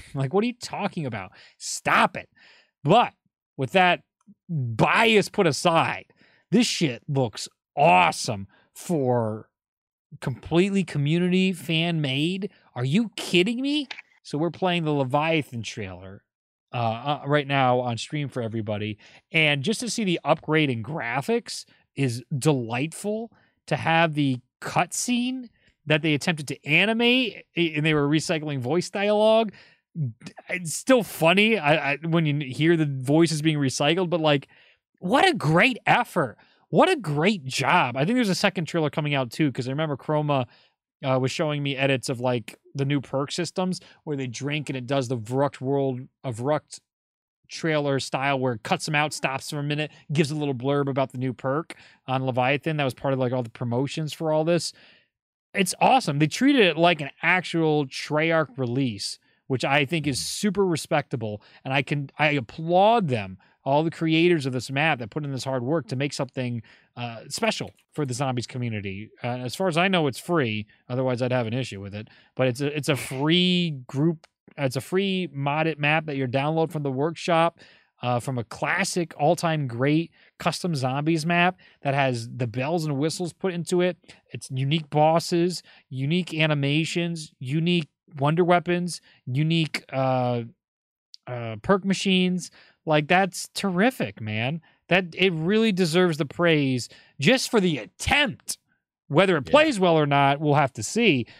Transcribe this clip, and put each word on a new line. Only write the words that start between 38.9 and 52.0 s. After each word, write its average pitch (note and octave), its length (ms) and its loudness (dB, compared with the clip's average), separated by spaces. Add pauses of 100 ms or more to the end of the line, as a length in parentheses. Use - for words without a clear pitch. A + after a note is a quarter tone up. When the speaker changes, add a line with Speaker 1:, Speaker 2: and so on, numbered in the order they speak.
Speaker 1:
out, C3 180 0
too, D3+ 200 0
'cause B2 160 -6
I C3 40 -6
remember D3 240 -2
Chroma, D3 520 -2 (580)
uh, C3 160 2
was C3 100 0
showing D3+ 300 -2
me C#3 160 -4
edits C3+ 320 0
of, A#2+ 100 -4
like, B2 380 -4 (160)
the C#3 120 -4
new C#3+ 140 0
perk C#3 320 -4
systems F#3 480 -4 (240)
where D3+ 140 -6
they C3+ 100 -4
drink C3+ 420 -6
and C#3+ 80 -6
it B2 100 -8
does C3+ 200 0
the B2+ 100 -4
Verruct C3 440 -2
world, C3+ 400 -2 (220)
of B2 140 -6
Verruct C#3+ 420 -4 (680)
trailer D3 520 0
style C3+ 400 -2
where B2+ 140 0
it A2 100 -8
cuts - 220 -2
them D#3 100 -2
out, D3 180 2
stops - 380 -6
for D3+ 80 -6
a C#3+ 40 -4
minute, D3 280 -4 (200)
gives D3 200 2
a D#3 40 -4
little D3 200 -2
blurb C#3 340 0
about C3 220 -2
the C3 60 -12
new B2+ 160 -4
perk C#3 420 -4 (320)